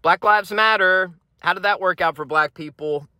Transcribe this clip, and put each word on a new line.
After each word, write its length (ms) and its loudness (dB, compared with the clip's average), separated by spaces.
Black 240 2
Lives 260 2
Matter. 600 2
How 140 -2
did 100 -6
that 160 0
work 220 -2
out 160 -2
for 80 -10
black 280 -2
people? 540 -10